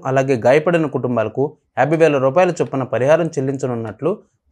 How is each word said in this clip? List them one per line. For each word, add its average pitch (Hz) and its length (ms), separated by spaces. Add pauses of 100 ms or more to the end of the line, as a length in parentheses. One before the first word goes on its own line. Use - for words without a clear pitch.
అలాగే 135 300
గాయపడిన 151 520
కుటుంబాలకు 123 560 (340)
యాభై 143 200
వేల 156 200
రూపాయల 135 340
చొప్పున 139 320
పరిహారం 143 440
చెల్లించనున్నట్లు 131 840 (400)